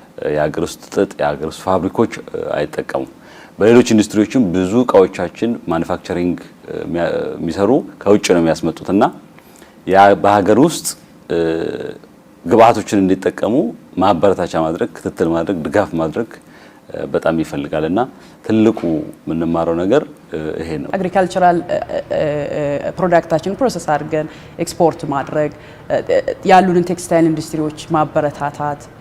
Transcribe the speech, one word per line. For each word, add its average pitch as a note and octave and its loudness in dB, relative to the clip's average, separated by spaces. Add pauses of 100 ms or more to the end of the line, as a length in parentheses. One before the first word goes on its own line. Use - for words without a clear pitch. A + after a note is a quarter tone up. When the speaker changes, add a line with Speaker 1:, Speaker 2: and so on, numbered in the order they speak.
(260)
Speaker 1:
የሀገር D2+ 0
ውስጥ - -8
ጥጥ፣ G2 0
የሀገር D2 -4
ውስጥ - -12
ፋብሪኮች፣ F#2+ -2
እ፣ - -12 (280)
አይጠቀሙም። D2 -6 (440)
በሌሎች A#2 6
ኢንዱስትሪዎችም G#2+ 2
ብዙ F#2 0
እቃዎቻችን F#2+ 2 (160)
ማኑፋክቸሪንግ፣ F2 -4
እ፣ - -14
የሚያ-፣ E2 -4 (240)
የሚሰሩ E2+ -2 (300)
ከውጭ G2+ 2
ነው F2 4
የሚያስመጡት D#2+ -2
እና G2+ 4 (840)
ያ F#2+ 8
በሀገር G2+ 4
ውስጥ፣ E3 0 (400)
እ፣ E2+ -2 (1080)
ግብዓቶችን A2 4
እንዲጠቀሙ F#2+ 0 (420)
ማበረታቻ F2+ 2
ማድረግ፣ D#2+ -2
ክትትል - -4
ማድረግ፣ E2 -2
ድጋፍ E2 0
ማድረግ፣ D#2+ -4 (560)
እ፣ - -10
በጣም E2 0
ይፈልጋል D2+ -4
እና F2 0 (420)
ትልቁ A2 2 (400)
የምንማረው E2 -2
ነገር፣ G2+ 2 (220)
እ፣ D#2+ -8 (180)
ይሄ E2 -8
ነው። D3 -8
Speaker 2:
አግሪካልቸራል፣ F#3 0
እ፣ - -2 (320)
እ፣ D#3+ 0 (320)
እ፣ D3+ -4 (320)
ፕሮዳክታችን E3+ 0
ፕሮሰስ G3 -4
አድርገን D3+ -2 (300)
ኤክስፖርት E3+ 0
ማድረግ፣ D3 -2
እ፣ - -8 (100)
እ፣ - 2 (260)
ያሉንን F3+ 4
ቴክስታይል E3+ 2
ኢንዱስትሪዎች D#3 -4 (100)
ማበረታታት፣ D3 -2 (200)